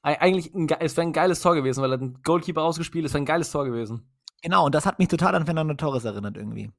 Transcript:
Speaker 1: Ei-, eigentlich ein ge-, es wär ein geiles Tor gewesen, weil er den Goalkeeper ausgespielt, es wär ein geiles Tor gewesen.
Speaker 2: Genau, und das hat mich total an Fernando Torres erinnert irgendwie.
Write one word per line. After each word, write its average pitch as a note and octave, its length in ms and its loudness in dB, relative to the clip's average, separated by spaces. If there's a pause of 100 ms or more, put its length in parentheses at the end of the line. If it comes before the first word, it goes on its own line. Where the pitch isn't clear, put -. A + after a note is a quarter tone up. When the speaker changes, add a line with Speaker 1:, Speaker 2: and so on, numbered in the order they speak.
Speaker 1:
Ei-, D3 180 0
eigentlich F#3 360 2
ein E3+ 100 0
ge-, D3+ 140 0
es D#3+ 180 -2
wär E3 60 2
ein E3 100 -2
geiles E3 280 2
Tor F3 120 4
gewesen, C3+ 300 0
weil C3 80 2
er C3 80 0
den B2+ 240 -8
Goalkeeper E3 400 0
ausgespielt, E3 420 -2
es C#3 80 -4
wär D3 80 0
ein C#3+ 60 -2
geiles D#3 240 0
Tor C#3+ 140 -2
gewesen. A#2 440 -6 (320)
Speaker 2:
Genau, F3 240 2
und C#3+ 80 2
das D#3 140 2
hat F#3+ 100 -2
mich F#3 120 4
total F3+ 260 2
an E3 100 0
Fernando D#3 300 -2
Torres C3+ 280 -2
erinnert G#2 320 -6
irgendwie. G#2+ 440 -10